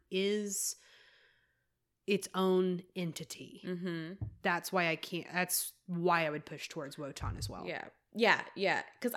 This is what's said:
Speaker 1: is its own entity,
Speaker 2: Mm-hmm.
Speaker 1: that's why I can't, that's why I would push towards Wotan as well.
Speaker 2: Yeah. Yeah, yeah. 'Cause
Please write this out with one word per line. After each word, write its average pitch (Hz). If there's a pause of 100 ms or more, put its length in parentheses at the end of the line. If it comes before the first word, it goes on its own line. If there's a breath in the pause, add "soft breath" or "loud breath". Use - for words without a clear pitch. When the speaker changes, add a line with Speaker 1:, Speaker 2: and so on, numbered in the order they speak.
(120)
Speaker 1:
is 202 (1300 soft breath)
its 196
own 185 (140)
entity, -
Speaker 2:
Mm-hmm. 175 (300)
Speaker 1:
that's 175
why 180
I 160
can't, 165
that's 180 (140)
why 170
I 151
would 156
push -
towards 139
Wotan -
as -
well. 90
Speaker 2:
Yeah. 160 (340)
Yeah, 214 (160)
yeah. 170 (200)
'Cause 240